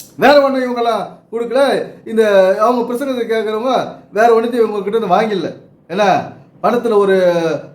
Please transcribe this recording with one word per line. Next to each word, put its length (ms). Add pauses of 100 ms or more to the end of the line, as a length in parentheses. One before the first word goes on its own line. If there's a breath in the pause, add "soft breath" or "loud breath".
(180)
வேற 320
ஒண்ணு 40
இவங்கெல்லாம் 540 (240)
கொடுக்கல. 540 (200)
இந்த, 540
அவங்க 340
பிரசங்கத்தை 340
கேட்கறவங்க 600 (260)
வேற 280
ஒண்ணுத்தையும் 260
இவங்க 140
கிட்ட 160
இருந்து 180
வாங்கிடல. 380 (380)
ஏன்னா, 420 (300)
பணத்துல 340
ஒரு 360 (420)